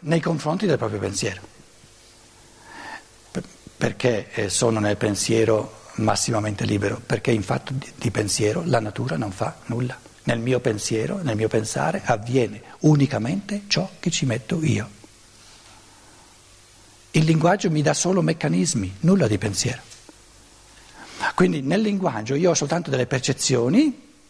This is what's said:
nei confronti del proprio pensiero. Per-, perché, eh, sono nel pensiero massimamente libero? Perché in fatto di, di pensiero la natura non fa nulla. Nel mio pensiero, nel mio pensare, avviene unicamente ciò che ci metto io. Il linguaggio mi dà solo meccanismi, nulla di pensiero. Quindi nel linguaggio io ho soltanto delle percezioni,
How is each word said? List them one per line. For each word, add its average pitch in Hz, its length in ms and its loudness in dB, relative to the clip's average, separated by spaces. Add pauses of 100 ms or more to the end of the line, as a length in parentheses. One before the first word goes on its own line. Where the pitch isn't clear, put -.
nei 160 200 0
confronti 165 440 -2
del 156 140 2
proprio 107 220 -4
pensiero. 101 400 -4 (1900)
Per-, - 160 -6 (280)
perché, 117 540 0
eh, 107 180 -4
sono 113 300 2
nel 104 180 2
pensiero 110 1000 0
massimamente 107 680 -2
libero? 101 400 0
Perché 120 280 0
in 107 100 2
fatto 123 320 -4
di, - 220 -8
di 110 160 -4
pensiero 107 520 0
la 147 140 2
natura 120 380 -4
non 110 160 -4
fa - 240 -6 (100)
nulla. 123 320 -4 (240)
Nel 120 160 0
mio 123 220 0
pensiero, 113 600 -2
nel 123 120 -2
mio 107 140 0
pensare, - 560 -2
avviene 117 580 0 (180)
unicamente 151 840 2
ciò 143 220 -2 (100)
che 180 120 -2
ci - 160 -2
metto 127 360 -2
io. 110 260 0 (2250)
Il 160 120 4
linguaggio 165 460 4
mi 151 100 2
dà 147 140 2
solo 185 260 2
meccanismi, 156 800 0
nulla 175 260 6
di 104 120 2
pensiero. 101 420 -2 (1500)
Quindi 180 280 2
nel 160 180 0
linguaggio 160 540 -2
io 170 160 4
ho 160 40 4
soltanto 151 360 -2
delle 127 160 0
percezioni, 135 1000 2 (220)